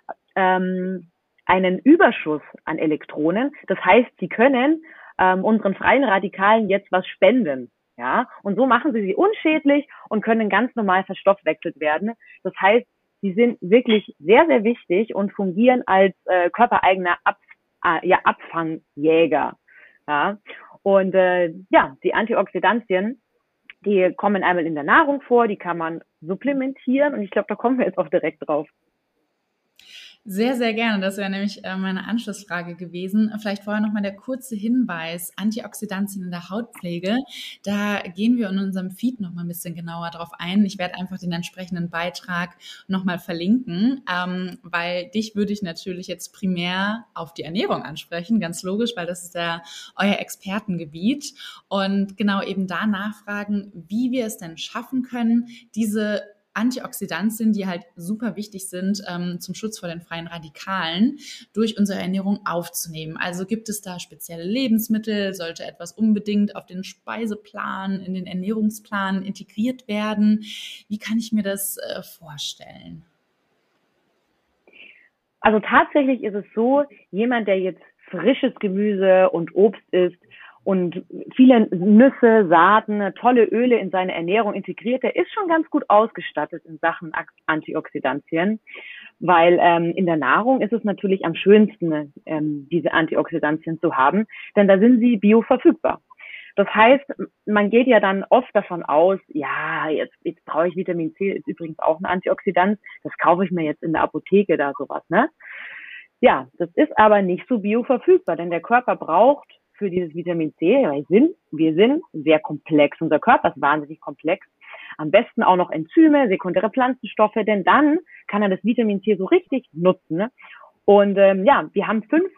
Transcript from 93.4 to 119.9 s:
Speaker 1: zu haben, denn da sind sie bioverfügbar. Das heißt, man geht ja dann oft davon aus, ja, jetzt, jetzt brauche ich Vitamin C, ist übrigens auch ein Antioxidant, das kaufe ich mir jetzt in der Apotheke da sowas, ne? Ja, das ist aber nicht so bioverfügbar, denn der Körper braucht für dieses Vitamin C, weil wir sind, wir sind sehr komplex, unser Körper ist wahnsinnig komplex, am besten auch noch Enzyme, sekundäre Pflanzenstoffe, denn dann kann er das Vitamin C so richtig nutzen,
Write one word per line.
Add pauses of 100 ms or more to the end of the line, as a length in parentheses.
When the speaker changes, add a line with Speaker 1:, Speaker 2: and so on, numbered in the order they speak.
Speaker 1:
zu
haben, (280)
denn
da
sind
sie
bioverfügbar. (540)
Das
heißt, (400)
man
geht
ja
dann
oft
davon
aus, (100)
ja,
jetzt, (100)
jetzt
brauche
ich
Vitamin
C,
ist
übrigens
auch
ein
Antioxidant, (240)
das
kaufe
ich
mir
jetzt
in
der
Apotheke
da
sowas,
ne? (920)
Ja, (100)
das
ist
aber
nicht
so
bioverfügbar,
denn
der
Körper
braucht (240)
für
dieses
Vitamin
C,
weil
wir
sind, (220)
wir
sind (100)
sehr
komplex,
unser
Körper
ist
wahnsinnig
komplex, (520)
am
besten
auch
noch
Enzyme,
sekundäre
Pflanzenstoffe, (140)
denn
dann (280)
kann
er
das
Vitamin
C
so
richtig
nutzen,